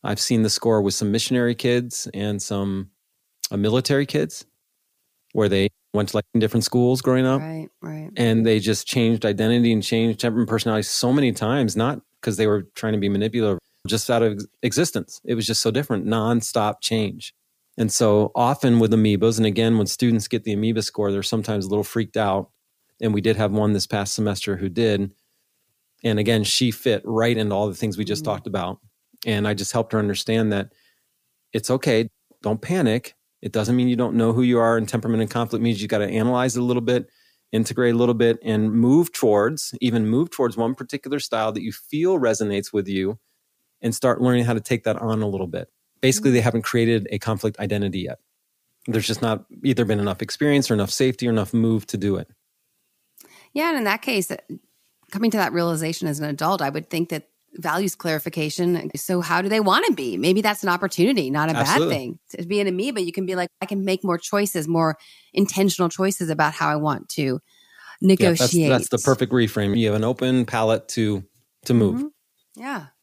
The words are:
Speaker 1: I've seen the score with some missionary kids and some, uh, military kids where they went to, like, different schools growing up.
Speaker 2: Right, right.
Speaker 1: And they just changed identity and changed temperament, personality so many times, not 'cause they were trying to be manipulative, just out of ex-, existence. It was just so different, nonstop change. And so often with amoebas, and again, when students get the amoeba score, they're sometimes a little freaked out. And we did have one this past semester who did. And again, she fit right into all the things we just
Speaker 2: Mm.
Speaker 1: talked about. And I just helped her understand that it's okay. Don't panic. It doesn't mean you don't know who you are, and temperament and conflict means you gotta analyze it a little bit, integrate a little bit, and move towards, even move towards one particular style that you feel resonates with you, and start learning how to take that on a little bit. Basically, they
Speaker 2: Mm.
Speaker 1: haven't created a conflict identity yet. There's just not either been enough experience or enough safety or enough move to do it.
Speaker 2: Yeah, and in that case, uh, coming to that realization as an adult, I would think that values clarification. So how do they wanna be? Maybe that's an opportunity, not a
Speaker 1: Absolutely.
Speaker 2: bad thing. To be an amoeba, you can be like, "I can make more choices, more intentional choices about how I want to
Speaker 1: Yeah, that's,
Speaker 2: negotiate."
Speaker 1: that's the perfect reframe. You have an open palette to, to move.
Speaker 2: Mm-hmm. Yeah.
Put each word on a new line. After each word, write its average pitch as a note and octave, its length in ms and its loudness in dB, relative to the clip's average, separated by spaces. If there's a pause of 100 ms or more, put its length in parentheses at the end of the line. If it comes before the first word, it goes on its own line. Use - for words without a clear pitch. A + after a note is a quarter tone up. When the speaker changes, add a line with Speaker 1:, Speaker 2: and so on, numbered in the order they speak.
Speaker 1:
I've G2+ 180 -4
seen A2+ 220 2
the A2 60 2
score A2 320 2
with G2 120 0
some G#2 180 -2
missionary A#2+ 420 0
kids B2 600 -2
and G2+ 280 -4
some, G2 500 -4 (600)
uh, G#2 60 -4
military B2+ 480 2
kids - 400 -4 (880)
where G#2+ 160 2
they G2 200 2 (280)
went G#2 120 0
to, - 80 -2
like, G#2 80 -2 (140)
different A2 240 0
schools B2 380 2
growing C3 240 2
up. C3+ 160 2
Speaker 2:
Right, D#3+ 260 -10 (140)
right. D#3 340 -12
Speaker 1:
And A2+ 300 2
they A2 140 4
just G2+ 280 -2
changed A2+ 380 0
identity A2+ 480 2
and G#2 100 2
changed A2+ 360 0
temperament, A#2 300 0
personality A2 340 0
so - 280 -2
many C3+ 220 2
times, A#2 420 0
not B2+ 240 0 (220)
'cause G#2 160 -2
they G#2+ 100 2
were G#2 160 2 (120)
trying A2 180 -4
to G#2+ 60 0
be G2+ 100 0
manipulative, G#2 500 0 (260)
just A2 240 -4
out A#2 140 4
of A2 100 2
ex-, G2 120 -8 (180)
existence. B2+ 640 -2
It A#2 100 -2
was A2 100 -4
just A2+ 160 -2
so A2+ 100 0
different, A#2 340 -2
nonstop A2 760 0
change. - 520 -4 (440)
And A2+ 140 0
so G#2+ 440 4
often A#2+ 440 2
with A2 120 4
amoebas, A2 460 4
and A2+ 80 2
again, A2+ 320 2
when G2+ 100 2
students A2+ 400 0
get A2+ 180 -4
the G#2+ 80 -2
amoeba A2 280 0
score, G#2 300 -2
they're G2 100 0
sometimes G#2 440 -4
a F#2+ 40 -8
little G#2 140 0
freaked - 340 -4
out. G2+ 320 0 (520)
And A2 120 2
we G#2 80 0
did A2 140 2
have G#2+ 160 0
one G#2+ 220 2
this G2 120 0
past G2+ 300 -4
semester G2+ 420 -2
who F#2+ 120 -4
did. G2+ 420 0 (920)
And A2+ 140 0
again, G#2+ 260 2
she - 280 0
fit G#2+ 340 -2
right A2+ 320 0
into G#2 160 0
all G#2 140 0
the F#2+ 80 -6
things G2+ 220 -4
we G#2+ 80 -4
just - 180 -4
Speaker 2:
Mm. - 20 -6
Speaker 1:
talked G2+ 220 -4
about. F#2+ 320 -6 (460)
And G#2 220 0
I G#2 60 0
just G2 200 -6
helped A2+ 200 -2
her A2 60 2
understand G#2+ 540 0
that G2+ 200 -4 (800)
it's A2 160 -4
okay. A#2+ 400 2 (320)
Don't G#2+ 200 -2
panic. B2+ 520 0 (280)
It G#2+ 100 -8
doesn't A2+ 240 0
mean B2 120 2
you B2 80 2
don't A#2 200 -2
know A2+ 180 2
who B2 80 2
you B2 160 4
are, A#2 200 4
and A2 120 -2
temperament A2+ 320 -2
and G#2+ 80 -2
conflict A#2 320 -2
means A#2 200 0
you G#2+ 60 -6
gotta G#2 200 0
analyze B2 500 0
it - 20 -2
a B2 40 0
little B2 180 0
bit, B2 260 0 (440)
integrate A#2 420 2
a A#2 40 2
little A#2+ 180 4
bit, A#2 280 2
and G#2+ 300 0
move C3 380 4
towards, A2+ 680 2
even A2+ 280 0
move C3+ 240 0
towards A#2+ 260 -2
one A#2 160 0
particular C#3 460 -6
style A2 320 -2
that G#2 100 -6
you A2 100 -6
feel E3+ 480 0
resonates G#2 540 0
with G2 140 0
you, G2 320 -2 (640)
and A#2 120 -2
start A#2+ 280 0
learning B2 240 2
how A#2 80 0
to A2+ 60 0
take A2 260 -4
that G#2+ 120 0
on A2 240 -2
a G#2+ 60 -2
little F#2+ 200 -4
bit. F2 220 -8 (320)
Basically, C3 300 2
they B2 80 4
Speaker 2:
Mm. A2 40 0
Speaker 1:
haven't A2+ 200 0
created A2+ 480 2
a G#2 80 -4
conflict - 400 -4
identity G2+ 420 -2
yet. - 180 -8 (680)
There's A2 200 -2
just A2 140 -4
not A2 240 -2 (180)
either B2 220 2
been G#2 140 0
enough G2+ 220 -2
experience C#3+ 480 0
or A#2 40 2
enough - 180 0
safety B2+ 360 0
or A#2 40 2
enough G#2+ 220 0
move A2+ 340 2
to - 100 -8
do G2 200 0
it. E2+ 100 -8 (1300)
Speaker 2:
Yeah, D#4 160 -2
and D#4 80 0
in A#3+ 80 -2
that G3+ 180 0
case, G#3 260 0
uh, - 80 -6 (760)
coming G#3+ 200 0
to A3 60 -2
that F3+ 160 0
realization E3+ 540 -2
as D3 120 -4
an D3+ 60 -4
adult, D#3 360 -2
I C#3 80 -2
would D#3 200 -8
think E3 200 -2
that D#3 200 -8 (300)
values E3+ 360 -2
clarification. E3 1000 -4
So F3+ 260 -4
how E3+ 200 0
do G3 80 -2
they A3 120 2
wanna C#4+ 320 2
be? B2+ 240 -4
Maybe F#3 240 2
that's G#3 200 -2
an G3 80 -2
opportunity, F3 640 0
not D3+ 180 0
a D#3 60 0
Speaker 1:
Absolutely. D#3+ 400 2
Speaker 2:
bad C#3+ 40 -4
thing. B2+ 200 -10 (180)
To F3 80 -10
be G3+ 140 -2
an G3+ 80 0
amoeba, G3+ 340 -2
you F3 100 -4
can G3 140 -4
be F#3 80 -4
like, F3+ 160 -2 (120)
"I G3+ 40 -6
can G3 180 -4
make F#3+ 200 0
more E3+ 160 0
choices, G3 480 -2
more D#3+ 280 2 (380)
intentional F#3+ 560 2
choices F#3+ 400 -2
about D#3 240 2
how D3+ 160 -2
I D3+ 60 0
want D3+ 340 -2
to - 120 -4 (800)
Speaker 1:
Yeah, F#3+ 140 6
that's, - 40 -6
Speaker 2:
negotiate." E3 500 4
Speaker 1:
that's B2+ 200 2
the A#2+ 100 0
perfect B2+ 320 2
reframe. G#2+ 440 2
You A#2 120 2
have G#2 80 2
an A2 80 0
open B2 420 0
palette A2 440 0
to, G#2 340 -2 (420)
to C3+ 80 2
move. A#2 220 4
Speaker 2:
Mm-hmm. C#4 120 -4 (540)
Yeah. A3+ 260 -10 (160)